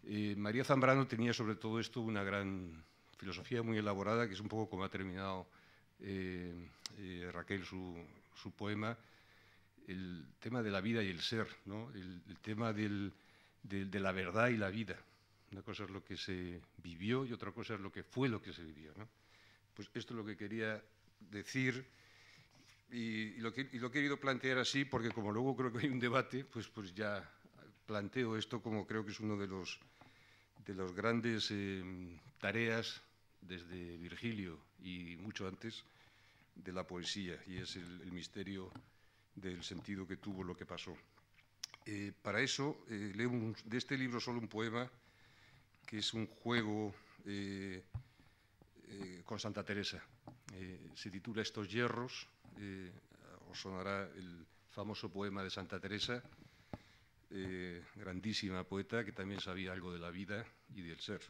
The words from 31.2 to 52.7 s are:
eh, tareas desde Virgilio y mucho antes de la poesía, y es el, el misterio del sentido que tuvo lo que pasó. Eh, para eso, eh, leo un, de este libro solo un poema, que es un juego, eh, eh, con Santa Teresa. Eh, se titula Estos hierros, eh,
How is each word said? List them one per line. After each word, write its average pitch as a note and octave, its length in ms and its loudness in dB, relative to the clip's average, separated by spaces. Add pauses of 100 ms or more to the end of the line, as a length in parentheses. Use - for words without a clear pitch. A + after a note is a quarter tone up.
eh, G2 320 0 (560)
tareas A2+ 600 2 (400)
desde F2 560 -8
Virgilio F2 600 -2 (240)
y F2 360 -6
mucho G#2 300 -4
antes G#2 360 -6 (720)
de - 160 -8
la F2+ 160 0
poesía, F2 500 -4 (100)
y F2+ 100 -6
es F2+ 180 -6
el, F2 260 -10
el F2+ 100 -8
misterio F#2 600 -6 (640)
del F2+ 280 -4
sentido F#2+ 440 -4
que F2+ 100 -4
tuvo F#2+ 260 -4
lo F2+ 120 -2
que F#2 100 -8
pasó. F2 300 -6 (880)
Eh, G2+ 360 -4
para G#2 200 4
eso, C#3 480 2
eh, G#2 260 -2
leo A#2 160 4
un, A2+ 240 2 (100)
de A2+ 120 0
este C3+ 200 0
libro B2 220 2
solo A#2+ 200 0
un A2+ 80 -4
poema, A2+ 420 0 (960)
que A2 100 -4
es G#2+ 160 2
un A2 140 2
juego, G#2+ 680 2 (320)
eh, G2 580 -2 (1040)
eh, F#2 380 -8
con G#2+ 140 -4
Santa G#2 260 0
Teresa. G2 360 0 (520)
Eh, F#2 420 -8
se - 140 -8
titula G2+ 320 -2
Estos G#2 280 -2
hierros, A#2+ 580 0 (320)
eh, F#2+ 320 -6 (580)